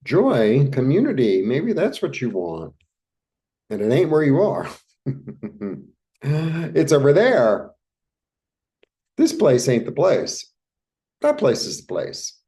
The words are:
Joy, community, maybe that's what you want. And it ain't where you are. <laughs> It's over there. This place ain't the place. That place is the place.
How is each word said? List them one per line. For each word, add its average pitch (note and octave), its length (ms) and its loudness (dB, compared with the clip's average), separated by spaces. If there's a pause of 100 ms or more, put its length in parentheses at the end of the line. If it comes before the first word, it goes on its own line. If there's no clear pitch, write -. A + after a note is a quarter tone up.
Joy, C#3 680 2
community, C3 680 0
maybe C#3+ 320 -2
that's F3+ 280 -2
what D3+ 200 -6
you A#2+ 80 -4
want. E2+ 440 -8 (960)
And G#2 120 -6
it G#2+ 100 0
ain't D#3+ 200 2
where D#3 120 2
you C#3+ 180 2
are. G3 260 -2 (380)
<laughs> G2+ 800 -12 (420)
It's D#3+ 640 -2
over C#3+ 220 4
there. F#3 580 2 (1500)
This D#4+ 140 2
place B2+ 360 2
ain't A#2+ 180 0
the - 60 -8
place. D3 600 -2 (680)
That D4 160 2
place B2 280 0
is D#2+ 160 -10
the - 60 -20
place. - 600 -8